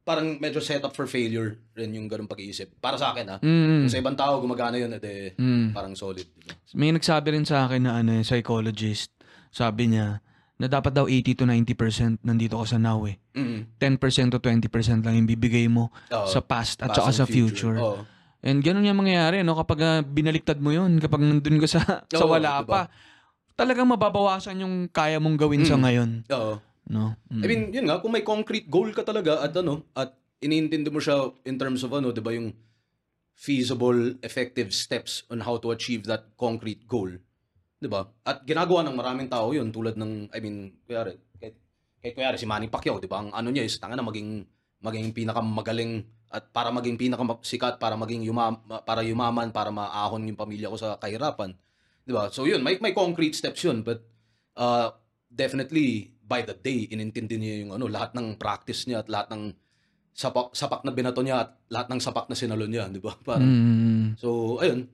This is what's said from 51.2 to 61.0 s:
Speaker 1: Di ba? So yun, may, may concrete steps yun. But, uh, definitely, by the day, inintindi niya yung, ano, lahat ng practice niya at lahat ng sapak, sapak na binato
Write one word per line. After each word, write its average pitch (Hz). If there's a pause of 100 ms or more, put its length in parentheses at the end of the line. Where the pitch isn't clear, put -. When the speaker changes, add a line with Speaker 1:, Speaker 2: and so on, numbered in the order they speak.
Speaker 1:
Di -
ba? 107
So 131
yun, 170
may, 156
may 202
concrete 170
steps -
yun. 139
But, 113 (520)
uh, 120 (400)
definitely, 135
by 123
the 107
day, 123
inintindi 110
niya 107
yung, 101
ano, 120
lahat 107
ng 113
practice -
niya 120
at 107
lahat 104
ng 107 (560)
sapak, 127
sapak -
na 135
binato 127